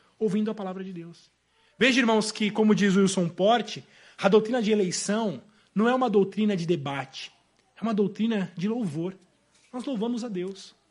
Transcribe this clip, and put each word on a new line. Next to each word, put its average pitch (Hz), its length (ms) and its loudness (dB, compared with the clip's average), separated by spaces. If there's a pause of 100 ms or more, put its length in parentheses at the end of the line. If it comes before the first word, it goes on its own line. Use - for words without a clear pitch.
(180)
ouvindo 214 320 -2
a 214 40 -6
palavra 190 300 -10
de 190 80 -14
Deus. 170 380 -18 (480)
Veja, 247 220 4
irmãos, 220 300 2
que, 214 200 -2
como 214 240 4
diz 190 200 4
Wilson 190 340 2
Porte, 208 540 0 (360)
a 202 100 2
doutrina 214 320 4
de 214 100 0
eleição 202 720 -2 (320)
não 220 140 0
é 254 60 2
uma 254 160 0
doutrina 202 460 2
de 170 100 -6
debate, 139 680 -6 (440)
é - 60 -20
uma 226 120 -2
doutrina 208 600 -2
de 180 120 -4
louvor. 185 480 -6 (560)
Nós 247 120 -10
louvamos 240 380 -4
a 247 60 -8
Deus. 190 460 -10 (160)